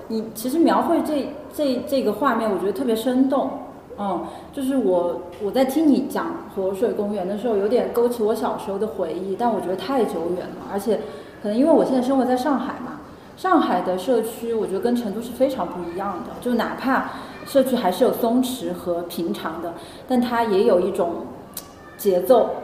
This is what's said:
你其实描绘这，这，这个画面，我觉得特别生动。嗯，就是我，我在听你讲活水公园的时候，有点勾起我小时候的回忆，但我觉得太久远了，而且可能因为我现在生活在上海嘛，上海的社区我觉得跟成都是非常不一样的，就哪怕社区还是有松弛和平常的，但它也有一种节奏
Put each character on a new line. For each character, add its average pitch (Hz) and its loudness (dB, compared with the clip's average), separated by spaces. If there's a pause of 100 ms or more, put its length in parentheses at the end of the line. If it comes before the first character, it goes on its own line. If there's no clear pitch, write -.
你 220 -4
其 - -6
实 302 0
描 233 6
绘 302 2
这， 285 -2 (220)
这， 269 0 (120)
这 269 2
个 208 2
画 254 2
面， 220 0
我 185 0
觉 170 -2
得 202 0
特 269 -2
别 233 2
生 262 2
动。 269 0 (540)
嗯， 190 -4 (260)
就 285 -8
是 262 0
我， 175 2 (220)
我 202 -2
在 247 4
听 302 2
你 233 4
讲 - -2 (320)
活 190 0
水 196 2
公 208 -2
园 190 -4
的 202 -4
时 214 -4
候， 226 2
有 196 2
点 233 2
勾 240 4
起 240 -2
我 214 4
小 220 -2
时 - -8
候 196 -4
的 214 0
回 175 -4
忆， 185 -4
但 240 2
我 190 0
觉 170 -4
得 185 -2
太 262 0
久 170 -2
远 180 -4
了， - -10
而 202 -2
且 208 0 (440)
可 208 -2
能 208 0
因 254 4
为 330 6
我 269 6
现 262 0
在 254 4
生 262 2
活 262 4
在 254 2
上 254 0
海 - -6 (100)
嘛， - -10 (360)
上 359 4
海 180 2
的 185 0
社 226 2
区 233 -4
我 208 0
觉 175 -4
得 196 -2
跟 240 2
成 214 -2
都 208 -6
是 - -8
非 269 2
常 180 -4
不 180 -8
一 175 -8
样 196 -4 (120)
的， - -12
就 247 -2
哪 170 0
怕 247 0 (340)
社 269 4
区 247 2
还 185 2
是 - 2
有 220 6
松 247 2
弛 175 -4
和 175 -2
平 175 -4
常 165 -8
的， 170 -6 (340)
但 254 2
它 233 2
也 208 4
有 196 6
一 196 0
种 170 -2 (720)
节 180 4
奏 233 6 (160)